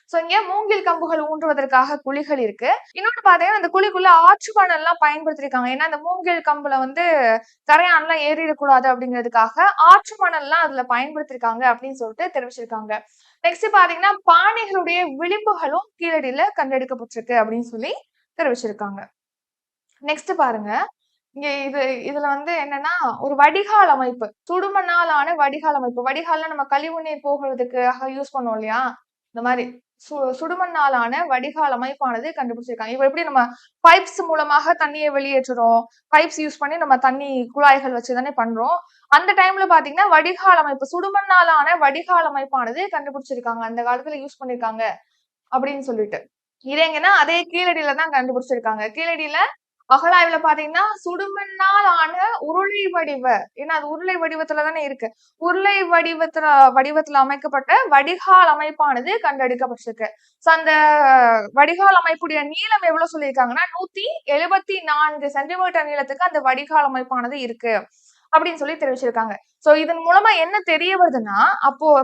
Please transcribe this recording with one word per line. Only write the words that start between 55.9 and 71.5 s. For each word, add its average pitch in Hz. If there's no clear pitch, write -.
வடிவத்துல 294
அமைக்கப்பட்ட 277
வடிகால் 339
அமைப்பானது 302
கண்டெடுக்கப்பட்டிருக்கு. 247
So, 330
அந்த 320
வடிகால் 349
அமைப்புடைய 320
நீளம் 381
எவ்வளவு 330
சொல்லியிருக்காங்கன்னா, 277
நூத்தி 370
எழுபத்தி 370
நான்கு 302
சென்டிமீட்டர் 330
நீளத்துக்கு 285
அந்த 311
வடிகால் 277
அமைப்பானது 254
இருக்கு 233
அப்படின்னு 330
சொல்லி 294
தெரிவிச்சிருக்காங்க. 240
So, -
இதன் 311
மூலமா 359
என்ன 339
தெரிய 339
வருதுன்னா, 247